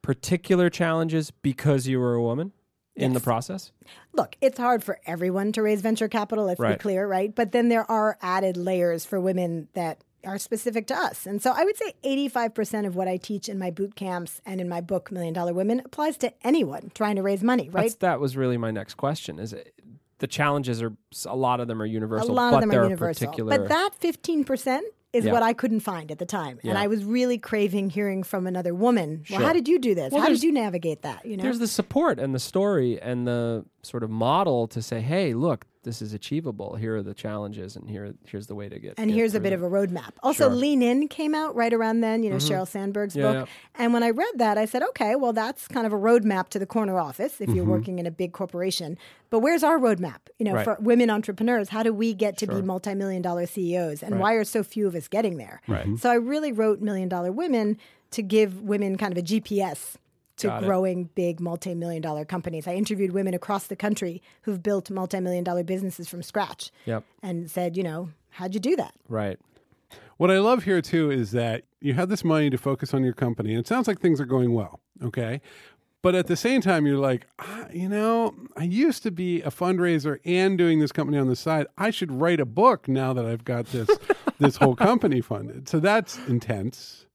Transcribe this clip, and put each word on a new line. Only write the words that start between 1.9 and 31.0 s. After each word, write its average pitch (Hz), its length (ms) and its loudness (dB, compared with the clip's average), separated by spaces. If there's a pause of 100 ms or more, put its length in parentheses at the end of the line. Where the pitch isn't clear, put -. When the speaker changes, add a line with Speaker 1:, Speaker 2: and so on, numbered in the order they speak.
Speaker 1:
were 123 140 2
a 117 80 2
woman 135 300 -2 (440)
in 131 160 0
the 123 60 0
Speaker 2:
Yes. 113 60 -4
Speaker 1:
process? 117 480 -2 (400)
Speaker 2:
Look, - 280 -2
it's 262 180 2
hard 240 240 2
for - 240 -6
everyone 185 460 -2
to 220 100 -2
raise 214 180 2
venture 220 280 0
capital, 214 380 -2
let's 180 140 -2
Speaker 1:
Right. 214 180 2
Speaker 2:
be - 40 -12
clear, 196 240 0
right? 196 280 0
But 226 180 0
then 240 160 4
there 226 220 2
are 214 320 2
added 185 340 0
layers 175 480 0
for 190 160 -2
women 180 540 0
that 170 280 -4 (220)
are 190 140 -8
specific 220 500 -4
to 262 60 -2
us. - 320 -4
And 202 140 -4
so 254 160 2
I 330 80 4
would 415 140 0
say 427 160 -6 (100)
eighty-five 262 500 0
percent 208 320 -2
of 180 80 -4
what 185 140 0
I 185 80 0
teach 196 320 -6
in 196 100 -6
my 185 120 -2
boot 196 240 -6
camps 180 500 -8
and 190 160 -6
in 180 80 -4
my 170 140 -4
book, 175 280 -4
Million 170 220 -6
Dollar 175 220 -2
Women, 214 300 0
applies 302 340 -4
to - 140 -2 (140)
anyone 240 480 0
trying 208 220 0
to 190 60 -2
raise 196 200 0
money, 220 280 2
right? 196 140 2
Speaker 1:
That's, 226 120 0
that 165 240 2
was 131 160 0
really 127 220 2
my 113 120 -2
next 104 240 -8
question, - 440 -4
is 110 160 -10
it, - 180 -16 (460)
the 135 80 -4
challenges 143 560 0
are, 113 100 -4 (180)
s-, - 180 -12
a 104 60 -6
lot 123 260 0
of 120 80 -4
them 110 120 -4
are 107 60 -4
universal, 110 460 -2
Speaker 2:
A - 20 0
lot 240 160 4
Speaker 1:
but 233 60 8
Speaker 2:
of 220 60 8
them 214 80 2
Speaker 1:
there 190 100 6
Speaker 2:
are 196 40 6
Speaker 1:
are 190 40 4
Speaker 2:
universal. 170 400 -2
Speaker 1:
particular 147 320 0
Speaker 2:
But 196 100 -2
that 359 280 2
fifteen 320 460 -2
percent 269 400 -2 (300)
is 226 100 2
Speaker 1:
Yeah. 220 80 4
Speaker 2:
what 233 100 4
I 226 120 2
couldn't 226 260 0
find 160 320 -8
at 151 60 -10
the 180 80 -6
time. 151 360 -6
And 175 120 -2
Speaker 1:
Yeah. 196 80 2
Speaker 2:
I 208 40 0
was 208 160 0
really 247 360 0
craving 202 520 0
hearing 196 320 -2
from 185 240 -4
another 180 280 -2
woman. 180 560 0
Well, 190 100 -2
Speaker 1:
Sure. 262 80 4
Speaker 2:
how 320 60 2
did 277 120 0
you 330 140 4
do 247 140 2
this? 147 180 -2
Speaker 1:
Well, 285 80 4
Speaker 2:
How 311 80 6
Speaker 1:
there's, 311 120 4
Speaker 2:
did 294 80 2
you 311 40 4
navigate 175 500 0